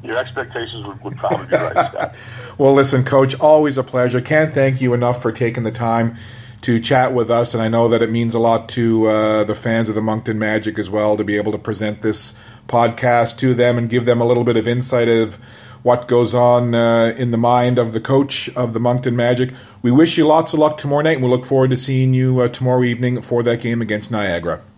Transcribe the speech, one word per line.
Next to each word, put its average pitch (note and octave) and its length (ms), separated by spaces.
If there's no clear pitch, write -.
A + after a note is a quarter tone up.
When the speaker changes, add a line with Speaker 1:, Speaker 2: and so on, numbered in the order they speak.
Speaker 1:
Your A2 160
expectations A#2+ 680
would, G2 160
would - 140
probably - 300
be - 80
right, - 360
Scott. - 280
Speaker 2:
<laughs> - 380
Well, C#3 160
listen, C3+ 300
Coach, C3+ 360
always D3+ 380
a C3 60
pleasure. B2 380
Can't D#3 320
thank C3+ 280
you B2 120
enough A#2+ 280
for A#2 100
taking A#2 320
the A2 80
time A#2 460
to A#2 180
chat B2+ 340
with A#2 160
us, A#2 240
and A2+ 80
I A2 60
know A#2 220
that A2+ 120
it A2+ 80
means A#2 240
a A#2 60
lot A2+ 300
to, A2+ 380
uh, G#2+ 360
the G#2 100
fans A2+ 360
of G#2 60
the G#2+ 60
Moncton A2 380
Magic G#2+ 400
as F#2+ 100
well, G#2+ 280
to G#2+ 60
be G#2 140
able G#2 140
to G#2 80
present G#2+ 420
this - 320
podcast A#2+ 720
to B2+ 160
them A#2+ 240
and A#2 120
give A#2+ 160
them A#2+ 160
a A#2 40
little A#2+ 180
bit A#2+ 140
of A2 100
insight B2 400
of A2+ 300
what B2 240
goes A#2+ 260
on, A#2+ 400
uh, A#2 440
in B2+ 140
the A#2 60
mind B2 400
of A2+ 160
the A2+ 80
coach C#3 540
of A#2+ 180
the A2+ 60
Moncton B2 360
Magic. B2 380
We B2 80
wish D#3+ 260
you D#3 80
lots D#3+ 280
of D#3 60
luck D3+ 200
tomorrow C#3+ 240
night, D#3+ 140
and B2+ 60
we B2 60
look B2+ 160
forward C3 240
to B2+ 80
seeing C3 380
you, B2+ 260
uh, B2 60
tomorrow B2+ 360
evening B2 380
for A#2+ 220
that A#2+ 180
game A#2 220
against G#2+ 260
Niagara. F2 520